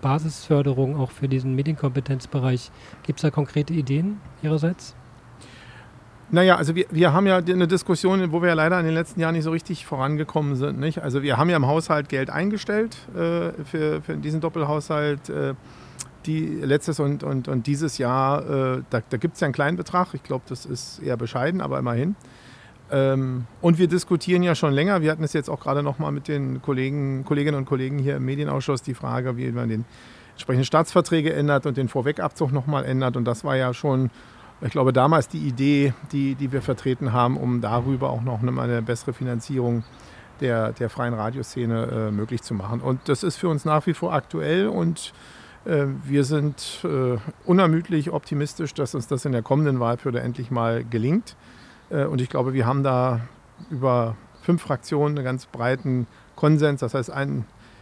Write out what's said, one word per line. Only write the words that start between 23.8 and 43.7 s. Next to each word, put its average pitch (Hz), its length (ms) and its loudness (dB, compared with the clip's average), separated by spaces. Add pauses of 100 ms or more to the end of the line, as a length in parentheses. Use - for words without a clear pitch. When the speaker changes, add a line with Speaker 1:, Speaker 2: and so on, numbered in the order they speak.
Speaker 2:
diskutieren 180 520 2
ja 175 140 4
schon 151 160 2
länger. 165 300 2
Wir 156 100 4
hatten 160 120 -4
es 151 100 -2
jetzt 151 160 -2
auch 151 100 -4
gerade 143 240 0
noch 143 160 -2
mal 151 120 -2
mit 143 180 -6
den 135 320 -4
Kollegen, 135 640 -2
Kolleginnen 143 320 0
und 135 80 -2
Kollegen 131 340 -2
hier 139 160 0
im 135 80 -2
Medienausschuss 139 580 -2
die 131 120 -8
Frage, 123 420 -4
wie 127 160 -4
man 120 160 -2
den 113 160 -2 (480)
entsprechenden 131 340 0
Staatsverträge 160 680 2
ändert 143 320 2
und 139 100 0
den 131 140 0
Vorwegabzug 143 640 -2
noch 135 140 0
mal 139 180 0
ändert. 131 320 0
Und 120 80 0
das 120 180 -2
war 139 140 0
ja 127 160 0
schon, 131 380 0 (500)
ich 131 80 -4
glaube, 131 240 4
damals 139 340 6
die 160 120 -8
Idee, 139 540 2 (180)
die, 139 240 0
die 135 160 -4
wir 131 100 -2
vertreten 127 520 -2
haben, 123 220 2
um 120 260 0
darüber 123 500 0
auch 117 100 -4
noch 117 220 -2
eine, 127 180 -2
eine 120 220 0
bessere 120 280 -4
Finanzierung 120 720 -2 (560)
der, 113 340 2
der 113 180 -4
freien 120 240 -2
Radioszene, 117 960 -2
äh, - 20 -2
möglich 110 320 -4
zu - 100 -8
machen. 104 260 -4
Und 131 200 -2 (100)
das 139 140 0
ist 180 140 -2
für 180 120 -2
uns 151 160 -2
nach 151 220 2